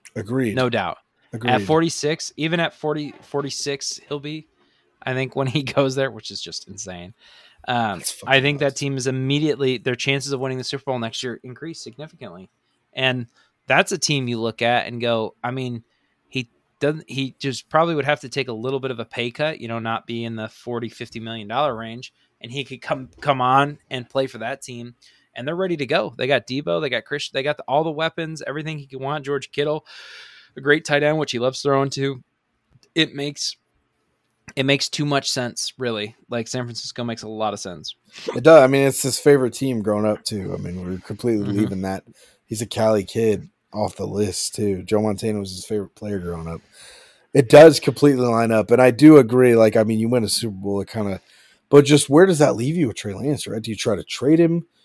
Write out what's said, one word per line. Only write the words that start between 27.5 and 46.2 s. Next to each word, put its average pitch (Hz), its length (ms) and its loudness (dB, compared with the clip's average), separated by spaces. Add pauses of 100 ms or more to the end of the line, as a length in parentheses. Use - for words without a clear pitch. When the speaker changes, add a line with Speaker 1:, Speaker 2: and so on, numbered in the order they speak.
Speaker 2:
the, - 60 -14
all 143 200 0
the 165 60 -2
weapons, 160 560 -6
everything 151 320 -8
he 139 80 -14
could 131 160 -14
want. 139 240 -6
George 139 260 -6
Kittle, 151 320 -2 (720)
a 139 60 -16
great 147 240 2
tight 143 160 2
end, 151 160 2
which 151 140 -4
he 120 80 -4
loves 131 240 -2
throwing 139 260 2
to. 135 340 -6 (720)
It 160 220 0
makes, 143 400 -8 (1000)
it 135 120 -2
makes 139 220 0
too - 180 -4
much 143 240 -2
sense, - 480 -6
really. 110 360 -6 (140)
Like, 117 180 -6
San 127 180 -6
Francisco 120 380 -12
makes 113 200 -8
a 110 40 -14
lot 107 280 -4
of 101 40 -10
sense. 87 360 -14 (400)
Speaker 1:
It 120 80 -6
does. 156 180 12
I 131 60 8
mean, 139 180 4
it's 135 160 0
his 135 160 -2
favorite 131 380 4
team 127 260 -4
growing 104 240 0
up, 107 180 -2
too. 101 300 -6
I - 80 -8
mean, 90 260 -8
we're 92 120 -8
completely 107 480 -4
Speaker 2:
Mm-hmm. 101 100 -2
Speaker 1:
leaving 98 240 -2
that. 95 220 -6 (420)
He's 110 160 -8
a 110 60 -6
Cali 110 360 2
kid 104 460 -2 (240)
off 101 220 -4
the 98 100 -8
list, 101 480 -4
too. 98 300 -2
Joe 104 180 0
Montana 107 380 -2
was 98 160 -10
his 92 100 -14
favorite 104 300 -6
player 104 240 -8